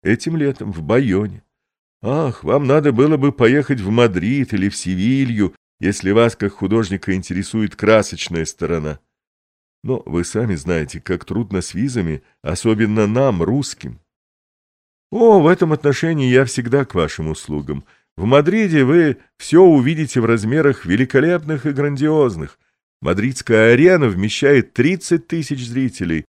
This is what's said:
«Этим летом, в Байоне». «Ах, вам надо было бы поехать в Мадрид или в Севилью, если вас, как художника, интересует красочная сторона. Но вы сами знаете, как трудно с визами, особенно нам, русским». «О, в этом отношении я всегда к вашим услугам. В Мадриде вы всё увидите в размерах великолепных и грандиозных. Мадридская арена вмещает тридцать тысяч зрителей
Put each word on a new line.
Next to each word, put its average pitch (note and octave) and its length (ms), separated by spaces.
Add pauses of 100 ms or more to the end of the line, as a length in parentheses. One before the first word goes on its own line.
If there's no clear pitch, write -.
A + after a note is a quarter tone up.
«Этим A#2+ 340
летом, C#3 360
в E2 100
Байоне». G#2 600 (600)
«Ах, C#3 420
вам C#3+ 220
надо D3 260
было C#3+ 260
бы C#3 120
поехать B2+ 500
в F#2+ 100
Мадрид A2+ 640
или G2 160
в - 60
Севилью, G#2+ 800 (260)
если G2 320
вас, A#2 220
как G2+ 200
художника, G2 580
интересует F#2+ 640
красочная G2+ 680
сторона. D#2 540 (840)
Но B2+ 240
вы E2+ 180
сами G#2+ 300
знаете, D#2+ 460
как - 260
трудно G2 340
с - 140
визами, F#2+ 480 (200)
особенно G#2+ 640
нам, A2+ 360
русским». G2 580 (1080)
«О, A3 300
в D3 60
этом E3+ 280
отношении C#3+ 560
я B2+ 160
всегда B2+ 400
к - 80
вашим D#2+ 340
услугам. D2 560 (320)
В F#2 80
Мадриде D3+ 600
вы D3+ 340 (180)
всё - 260
увидите D3+ 600
в - 20
размерах A#2 640
великолепных D3 800
и D3 60
грандиозных. C#3 840 (440)
Мадридская A2 720
арена D#3 340
вмещает G#2+ 640
тридцать E3+ 540
тысяч C#3+ 400
зрителей G#2 680